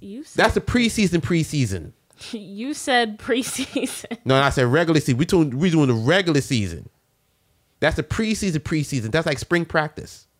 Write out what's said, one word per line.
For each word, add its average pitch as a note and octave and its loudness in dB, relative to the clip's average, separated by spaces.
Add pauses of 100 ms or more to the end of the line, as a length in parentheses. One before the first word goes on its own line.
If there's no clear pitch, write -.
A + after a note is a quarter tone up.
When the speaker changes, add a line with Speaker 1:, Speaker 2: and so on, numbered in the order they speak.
Speaker 1:
you G#3+ -14
said - 0
Speaker 2:
That's A3+ 4
the G3+ 0
preseason, G#3+ 2
preseason. C3 -2 (160)
Speaker 1:
<laughs> - -18
You G#3+ -8
said A#3+ 0
preseason. - -4
Speaker 2:
No, C3+ 4
I C#3 4
said C3 2
regular D#3 4
season. B2 0
We E3+ 2
doing, D#3 2
we F#3 4
doing D#3 4
the B2 4
regular D3 2
season. F#2+ -4 (920)
That's D#3 2
a D#3 0
preseason, G3+ -2
preseason. C3+ -4
That's D#3+ 0
like D3 -2
spring E3+ 0
practice. - -6 (120)